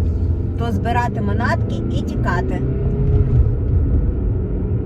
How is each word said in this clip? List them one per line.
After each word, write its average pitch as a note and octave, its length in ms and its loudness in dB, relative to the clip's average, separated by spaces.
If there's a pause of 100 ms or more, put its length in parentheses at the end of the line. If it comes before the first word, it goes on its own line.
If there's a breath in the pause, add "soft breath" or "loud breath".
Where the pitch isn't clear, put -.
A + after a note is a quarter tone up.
(600)
то A#3 100 -2
збирати A#3 500 0
манатки G#3 540 0 (160)
і - 100 0
тікати. B2 600 -2 (2250)